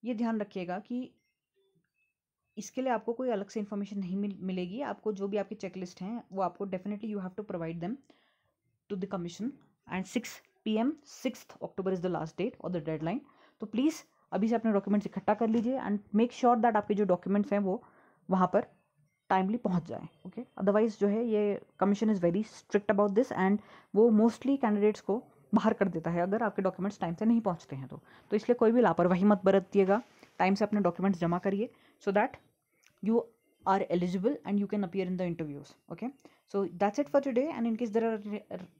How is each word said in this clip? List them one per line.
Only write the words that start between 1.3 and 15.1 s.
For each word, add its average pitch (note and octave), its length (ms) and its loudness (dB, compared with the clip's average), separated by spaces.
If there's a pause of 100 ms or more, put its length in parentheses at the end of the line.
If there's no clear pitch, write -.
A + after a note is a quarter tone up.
इसके G#3+ 240 -8
लिए C4 100 -2
आपको A#3 220 -2
कोई B3+ 160 -4
अलग G3+ 200 -4
से A3+ 100 -8
इन्फॉर्मेशन G3+ 400 -6
नहीं F#3 160 -6
मिल-, G3+ 240 -4
मिलेगी। F#3 420 -6
आपको A3 320 -6
जो G3 140 -6
भी G3+ 100 -4
आपकी G3 180 -6
चेकलिस्ट F#3 460 -12
हैं G#3+ 300 -10
वो F#3+ 100 -6
आपको F3 240 -4
definitely G#3 500 -8
you G3 100 -6
have F#3 140 -12
to G#3 120 -10
provide E3+ 320 -6
them G3+ 120 -6 (920)
to G3 80 -6
the F#3+ 160 -8
commission F#3 380 -6 (420)
and F#3+ 220 -6
six - 200 -4 (320)
P G#3+ 160 0
M, C4+ 80 0 (140)
sixth - 580 -10
October F#3+ 340 -4
is E3+ 100 -6
the F3+ 100 -2
last D#3 240 -6
date A#3 240 -6
or F3+ 100 -6
the D#3+ 140 -4
deadline। D#3+ 300 -4 (400)
तो A3+ 60 -8
प्लीज C4 380 -2 (280)
अभी F#3+ 160 0
से A3+ 80 2
अपने A3+ 160 2
डॉक्यूमेंट्स G3+ 360 0
इकट्ठा - 260 -2